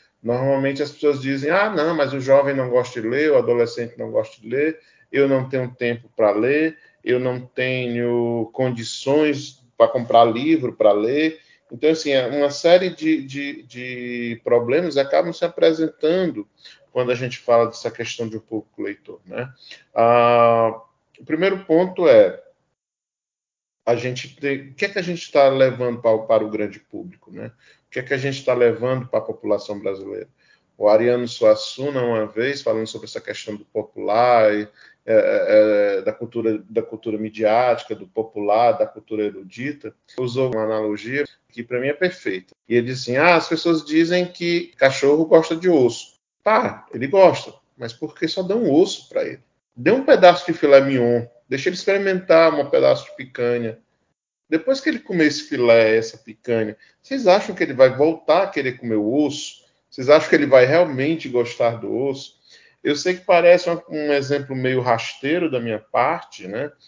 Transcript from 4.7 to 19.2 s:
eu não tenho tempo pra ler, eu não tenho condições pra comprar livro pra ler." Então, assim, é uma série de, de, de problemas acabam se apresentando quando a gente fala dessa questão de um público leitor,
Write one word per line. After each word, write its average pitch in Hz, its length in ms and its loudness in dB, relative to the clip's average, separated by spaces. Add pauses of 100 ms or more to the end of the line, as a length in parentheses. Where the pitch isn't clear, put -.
eu 139 180 2
não 131 200 -2
tenho 127 260 -6
tempo 120 420 -6
pra 107 160 4
ler, 147 440 0 (280)
eu 123 160 0
não 127 200 -4
tenho 120 1120 -4
condições 131 1080 -4 (140)
pra 113 120 4
comprar 117 360 4
livro 127 480 0
pra 104 200 4
ler." 143 480 -2 (320)
Então, 120 160 -2
assim, 156 240 -2
é 131 140 0
uma 143 240 -2
série 180 400 2
de, 156 320 -2
de, 143 400 -12
de 123 800 -10
problemas 131 540 0
acabam 156 340 0
se - 100 -12
apresentando 160 1040 -2 (460)
quando 123 180 -2
a 127 40 0
gente 127 240 -8
fala 117 280 2
dessa 113 240 -8
questão 113 380 -10
de 110 80 -10
um 110 40 -10
público - 420 -12
leitor, 101 420 -12